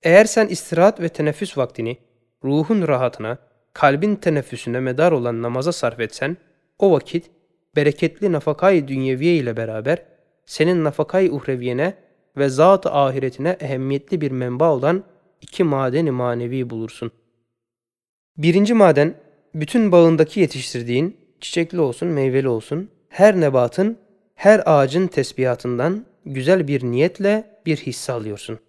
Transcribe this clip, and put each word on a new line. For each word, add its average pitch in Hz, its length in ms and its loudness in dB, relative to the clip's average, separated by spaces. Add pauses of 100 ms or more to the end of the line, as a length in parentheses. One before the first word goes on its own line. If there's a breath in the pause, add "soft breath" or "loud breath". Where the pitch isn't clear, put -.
Eğer 185 220 8
sen 220 220 0
istirahat 175 540 0
ve 165 80 -4
teneffüs 147 480 -4
vaktini 120 400 -6 (460)
ruhun 156 440 0
rahatına, 123 500 -4 (360)
kalbin 156 420 2
teneffüsüne 131 640 -4
medar 131 320 0
olan 120 300 -2
namaza 127 300 -4
sarf 120 280 -4
etsen, 135 380 -6 (420)
o 196 120 4
vakit - 400 -2 (440)
bereketli 151 560 0
nafakayı 156 560 0
dünyeviye 135 480 -2
ile 120 220 -4
beraber 113 460 -4 (420)
senin 165 380 0
nafakayı 156 480 0
uhreviyene 131 640 -4 (440)
ve 139 120 0
zat-ı 180 420 4
ahiretine 139 680 -2
ehemmiyetli 139 600 -4
bir 143 100 -4
menba 127 420 0
olan 156 300 0 (380)
iki - 220 -4
madeni 143 480 0
manevi 123 580 -4
bulursun. 113 420 -10 (1300)
Birinci 185 360 4
maden, 165 420 4 (400)
bütün 196 360 0
bağındaki 165 480 4
yetiştirdiğin, 127 800 -2 (220)
çiçekli 170 380 -4
olsun, 143 280 -2
meyveli 135 400 0
olsun, 143 420 -4 (200)
her 196 300 4
nebatın, 147 580 0 (380)
her 208 300 6
ağacın 151 420 2
tesbihatından 127 1000 -4 (200)
güzel 143 420 0
bir 135 160 -2
niyetle 175 840 -2
bir 156 120 -2
hisse - 340 -8
alıyorsun. 110 580 -10